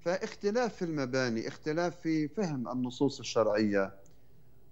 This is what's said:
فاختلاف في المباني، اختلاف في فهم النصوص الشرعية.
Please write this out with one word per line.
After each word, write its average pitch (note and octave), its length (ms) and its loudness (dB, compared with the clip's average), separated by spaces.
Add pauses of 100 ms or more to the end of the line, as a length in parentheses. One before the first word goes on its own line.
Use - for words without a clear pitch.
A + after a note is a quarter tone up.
فاختلاف G#3 680 0
في F#3 100 -4
المباني، B2+ 600 0
اختلاف E3+ 520 -2
في D#3+ 280 0
فهم D3 440 -2
النصوص B2+ 480 0
الشرعية. G#2 800 2 (720)